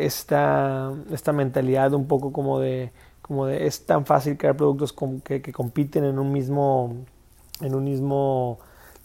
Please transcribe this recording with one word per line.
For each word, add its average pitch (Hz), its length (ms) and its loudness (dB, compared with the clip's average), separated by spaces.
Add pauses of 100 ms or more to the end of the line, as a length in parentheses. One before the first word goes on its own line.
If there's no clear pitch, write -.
esta, 139 880 0 (180)
esta 151 220 -2
mentalidad 135 600 2
un 139 120 0
poco 139 260 0
como 135 280 0
de, 127 320 -4 (300)
como 139 240 -4
de 151 200 -2
es - 200 -6
tan 151 180 4
fácil 143 320 2
crear 143 200 2
productos 143 360 2
com-, 131 280 -6
que, 139 200 -4
que 135 120 -12
compiten 147 520 -2
en 135 140 0
un 139 120 0
mismo... 135 680 2 (640)
En 135 140 -2
un 135 100 0
mismo 135 720 0 (460)